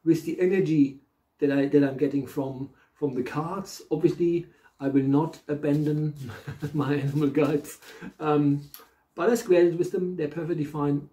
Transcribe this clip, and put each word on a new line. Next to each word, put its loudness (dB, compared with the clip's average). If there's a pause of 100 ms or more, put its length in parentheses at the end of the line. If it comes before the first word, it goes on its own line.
with 2
the -6
energy 2 (380)
that 2
I, 2
that 6
I'm -2
getting -2
from, -8 (240)
from -4
the -4
cards. -8
Obviously, 0 (340)
I -2
will 2
not 0 (100)
abandon -2 (320)
<laughs> -10
my 0
animal 0
guides, 0 (420)
um, 2 (520)
but 0
I 4
squared 4
it -2
with -2
them. -4
They're -2
perfectly -4
fine, -2